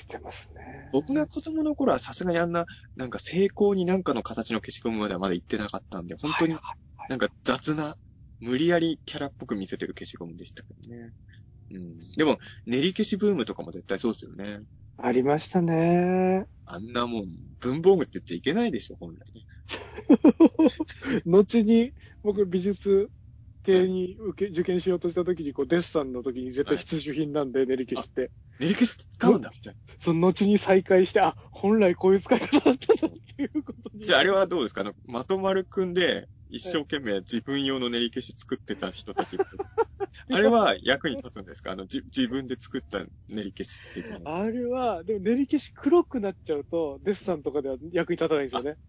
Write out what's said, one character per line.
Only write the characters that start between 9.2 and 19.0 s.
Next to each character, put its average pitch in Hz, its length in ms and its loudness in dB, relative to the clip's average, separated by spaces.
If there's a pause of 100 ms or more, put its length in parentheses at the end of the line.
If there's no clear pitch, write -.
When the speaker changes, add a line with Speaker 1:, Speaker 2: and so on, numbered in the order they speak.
Speaker 2:
っ - 100 -12
ぽ 127 80 -12
く 120 100 -4
見 98 120 -6
せ - 100 -8
て - 100 -6
る 92 60 -12
消 90 120 -14
し - 120 -12
ゴ 87 80 -12
ム 82 120 -14
で 90 80 -16
し - 80 -18
た - 100 -18
け - 100 -20
ど 113 220 -18
ね。 117 160 -16 (600)
う 95 60 -14
ん。 85 220 -14 (160)
で 156 80 2
も、 139 140 4 (280)
練 123 160 0
り 185 120 2
消 214 120 0
し 208 120 -2
ブ 208 140 2
ー 190 40 2
ム 120 100 0
と 107 80 -6
か 85 100 -8
も 82 80 -12
絶 90 140 -14
対 95 140 -4
そ 117 100 -2
う 107 40 0
で - 60 -10
す - 60 -16
よ - 80 -18
ね。 104 280 -12 (360)
Speaker 1:
あ 123 140 -2
り 127 120 4
ま 147 160 2
し - 100 -10
た 185 120 2
ね。 180 840 2 (200)
Speaker 2:
あ - 140 -12
ん 113 140 -12
な 120 140 0
も 117 120 -2
ん、 101 40 -4 (360)
文 135 220 -2
房 190 160 8
具 143 60 0
っ - 20 0
て - 140 -10
言 - 20 -6
っ - 40 -20
ち - 100 -8
ゃ - 20 -6
い - 40 -8
け 143 120 0
な 233 120 2
い 214 60 0
で 113 80 -4
し - 120 -12
ょ、 92 40 -16
本 85 200 -16